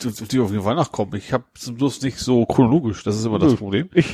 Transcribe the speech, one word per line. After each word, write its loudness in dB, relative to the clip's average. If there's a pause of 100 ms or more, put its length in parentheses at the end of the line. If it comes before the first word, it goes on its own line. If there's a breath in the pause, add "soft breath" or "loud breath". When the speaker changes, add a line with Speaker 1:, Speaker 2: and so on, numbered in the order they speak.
Speaker 1:
die, -8
die 0
auf 2
jeden -4
Fall 0
nachkommen. -2
Ich -6
hab -2 (120)
zum -12
Schluss -2
nicht -4
so 2
chronologisch, 2
das -2
ist -4
immer 0
das 4
Speaker 2:
Nö, 2
Speaker 1:
Problem. -4
Speaker 2:
ich, 4